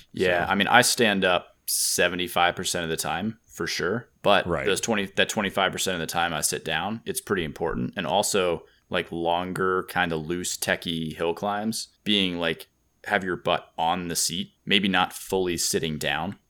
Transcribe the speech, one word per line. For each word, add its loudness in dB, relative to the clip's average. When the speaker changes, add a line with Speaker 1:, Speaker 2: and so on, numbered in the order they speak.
Speaker 1:
Yeah, 2
Speaker 2:
So 2
Speaker 1:
I 4
mean, 6
I 10
stand 2
up 2
seventy-five 0
percent -4
of -2
the -2
time -4
for -6
sure, -2
but 6
Speaker 2:
Right. -2
Speaker 1:
those 2
twenty, 0
that 4
twenty-five 0
percent -2
of -4
the -4
time -2
I -4
sit -2
down, -4
it's -6
pretty -2
important. -4
And -4
also, 2
like, -2
longer, 0
kinda 0
loose, -4
techie -4
hill 0
climbs, -4
being, 2
like, -4
have 2
your -2
butt -2
on -2
the -4
seat, -4
maybe 2
not 2
fully -2
sitting -2
down, -4